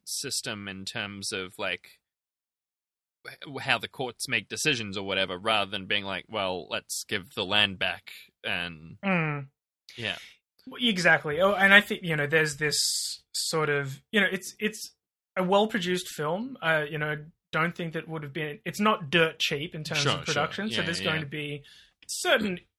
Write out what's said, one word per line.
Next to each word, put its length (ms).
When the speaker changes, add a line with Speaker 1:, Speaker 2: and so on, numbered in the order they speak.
Speaker 1:
system 640
in 160
terms 480
of, 260
like, 400
wh-, 380
how 160
the 100
courts 400
make 200
decisions 500
or 80
whatever, 320
rather 320
than 160
being 180
like, 240
well, 400
let's 400
give 260
the 100
land 340
back 320
and 600
Speaker 2:
Mm. 420
Speaker 1:
yeah. 200
Speaker 2:
Well, 140
exactly. 580
Oh, 140
and 180
I 80
think, 220
you 140
know, 100
there's 300
this 200
sort 380
of, 300
you 100
know, 100
it's, 280
it's 320
a 80
well-produced 640
film. 520
Uh, 300
you 80
know, 180
don't 240
think 160
that 160
would 160
have 80
been, 320
it's 160
not 300
dirt 280
cheap 380
in 80
terms 160
Speaker 1:
Sure, 120
Speaker 2:
of 60
Speaker 1:
sure. 80
Speaker 2:
production, 440
so 100
Speaker 1:
Yeah, 60
Speaker 2:
there's 140
Speaker 1:
yeah. 100
Speaker 2:
going 100
to 60
be 360
certain, 500